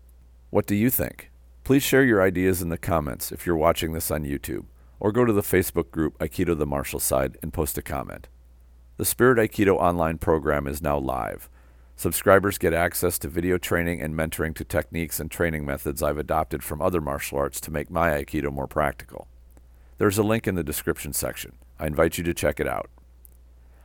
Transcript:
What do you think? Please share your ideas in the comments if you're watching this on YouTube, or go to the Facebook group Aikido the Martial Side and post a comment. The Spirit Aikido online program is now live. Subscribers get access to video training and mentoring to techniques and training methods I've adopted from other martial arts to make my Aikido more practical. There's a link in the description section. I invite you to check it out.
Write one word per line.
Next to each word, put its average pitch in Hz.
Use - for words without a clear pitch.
What 104
do -
you 107
think? -
Please 135
share 135
your 107
ideas 92
in 85
the 85
comments 73
if -
you're 87
watching 80
this 82
on 76
YouTube, 67
or 101
go 120
to 117
the 98
Facebook -
group 78
Aikido 85
the 73
Martial 71
Side 65
and 80
post 78
a 73
comment. 52
The 104
Spirit 123
Aikido 107
online 82
program 73
is 71
now 73
live. 62
Subscribers 98
get 85
access 87
to -
video 87
training 85
and 78
mentoring 80
to -
techniques 80
and 78
training 80
methods 71
I've 73
adopted 78
from 73
other 87
martial 71
arts 69
to -
make 76
my 85
Aikido 71
more 67
practical. -
There's 98
a 110
link 110
in 98
the 85
description 76
section. -
I 82
invite 82
you 90
to 85
check -
it 71
out. -